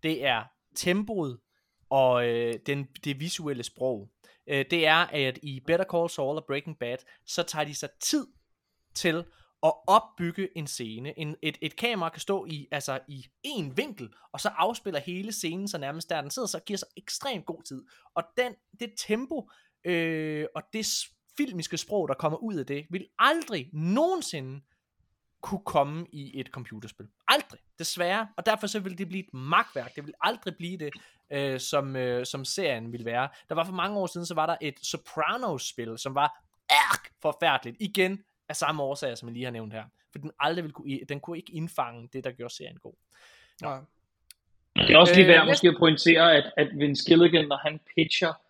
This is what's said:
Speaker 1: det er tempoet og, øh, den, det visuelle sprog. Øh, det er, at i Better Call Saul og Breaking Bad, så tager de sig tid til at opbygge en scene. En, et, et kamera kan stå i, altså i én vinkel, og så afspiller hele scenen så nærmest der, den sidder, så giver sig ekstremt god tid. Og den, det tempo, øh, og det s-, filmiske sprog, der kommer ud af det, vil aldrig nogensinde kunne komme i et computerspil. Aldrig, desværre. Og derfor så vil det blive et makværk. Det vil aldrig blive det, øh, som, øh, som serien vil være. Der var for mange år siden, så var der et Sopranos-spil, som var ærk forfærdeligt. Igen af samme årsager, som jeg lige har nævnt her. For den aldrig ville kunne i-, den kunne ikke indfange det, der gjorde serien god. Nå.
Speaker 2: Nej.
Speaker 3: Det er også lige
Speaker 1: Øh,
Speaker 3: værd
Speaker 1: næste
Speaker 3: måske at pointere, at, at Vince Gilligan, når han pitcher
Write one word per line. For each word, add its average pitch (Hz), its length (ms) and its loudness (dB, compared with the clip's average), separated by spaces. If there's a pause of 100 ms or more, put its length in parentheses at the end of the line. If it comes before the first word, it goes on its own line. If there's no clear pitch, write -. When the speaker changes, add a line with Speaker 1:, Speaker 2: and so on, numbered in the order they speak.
Speaker 1:
det 156 220 -2
er 120 180 2 (320)
tempoet 180 600 -2 (520)
og, 127 380 6
øh, 117 260 0 (120)
den, 139 220 -2 (160)
det 139 160 -4
visuelle 147 440 -6
sprog. 117 460 -4 (400)
Øh, 139 220 0
det 170 160 4
er, 165 240 6
at 135 320 -2
i 135 240 -12
Better 170 260 2
Call 170 160 0
Saul 143 280 -4
og - 100 -10
Breaking 147 320 -6
Bad, 120 180 -6 (280)
så - 180 -4
tager 151 220 -4
de 147 100 -12
sig 143 140 -10 (120)
tid - 260 0 (680)
til 170 280 0 (400)
at 160 100 6 (140)
opbygge 185 680 2
en 151 100 -8
scene. 123 520 -10
En, 156 220 -6
et, 156 200 -4
et 160 140 -8
kamera 214 340 -2
kan 156 120 -16
stå 196 240 -4
i, 147 260 -12
altså 135 360 -6
i 139 180 -14 (220)
én 175 280 -6
vinkel, 202 340 -6 (240)
og 147 60 -10
så 208 180 -2
afspiller 190 420 -2
hele 185 320 -8
scenen 190 360 -6
så 185 100 -8
nærmest 147 320 -8
der, 160 120 -2
den 139 100 -8
sidder, 247 160 -6
så 165 180 -6
giver 196 120 -6
sig - 100 -10 (100)
ekstremt - 480 -8
god 165 180 -12
tid. 131 200 -14 (320)
Og 165 80 -2 (140)
den, 247 160 0 (260)
det 233 180 -8
tempo, 247 520 -4 (360)
øh, 160 600 -2 (100)
og 156 60 -8 (120)
det 220 120 -4
s-, - 220 -4 (300)
filmiske 185 400 -4
sprog, 190 300 -2
der 135 60 0
kommer 156 240 -2
ud 220 180 -6
af 139 100 -4
det, 143 240 -6
vil 185 160 -8 (140)
aldrig 240 540 0
nogensinde 165 880 -2 (800)
kunne 202 240 -6
komme 151 480 0
i 139 260 -12
et 127 80 -8
computerspil. 110 580 -16 (220)
Aldrig, - 320 2 (200)
desværre. 185 480 -2 (100)
Og 175 80 -6
derfor 214 220 2
så 208 120 -4
vil 185 180 -8
det 190 120 -6
blive 180 140 -8
et - 100 -18
makværk. 135 640 -2
Det 143 100 -14
vil 147 160 -16
aldrig 202 360 -4
blive 175 200 -10
det, 151 160 -8 (400)
øh, 139 260 -2
som, 135 360 -2
øh, 123 300 -2
som 135 200 -8
serien 120 460 -4
vil 120 140 -10
være. 120 240 -2 (200)
Der 156 60 -4
var 165 80 0
for 185 100 -6
mange 185 240 -2
år 190 100 -2
siden, 175 180 -8
så 175 80 -8
var 156 120 2
der 165 160 0
et 151 220 -6
Sopranos-spil, 156 1120 -4
som 135 180 -6
var 143 280 0 (280)
ærk 143 400 4 (100)
forfærdeligt. 147 580 0
Igen 196 400 0 (300)
af 151 60 -6
samme 151 280 -2
årsager, 135 320 -4
som 120 140 -14
jeg 117 40 -12
lige 120 120 -8
har 127 60 -6
nævnt 110 220 -10
her. 110 100 -10 (280)
For - 80 -14
den 147 200 -12
aldrig 165 240 0
ville 151 100 -10
kunne - 160 -14
i-, 139 200 -6
den 143 100 -6
kunne 170 180 -10
ikke - 160 -16
indfange 127 600 -6
det, 131 100 -8
der 127 80 -4
gjorde 120 240 -12
serien - 260 -16
god. - 120 -18 (680)
Nå. - 80 -6
Speaker 2:
Nej. 135 100 -8 (1080)
Speaker 3:
Det - 80 8
er - 20 12
også 175 180 10
lige 185 100 12
Speaker 1:
Øh, 180 40 8
Speaker 3:
værd 165 160 10
Speaker 1:
næste 269 220 6
Speaker 3:
måske 160 80 6
at - 40 -12
pointere, 165 580 8
at, 143 200 2
at 147 100 4 (120)
Vince 143 280 0
Gilligan, 165 400 8
når 143 100 -2
han 151 220 -4 (160)
pitcher 165 380 2 (160)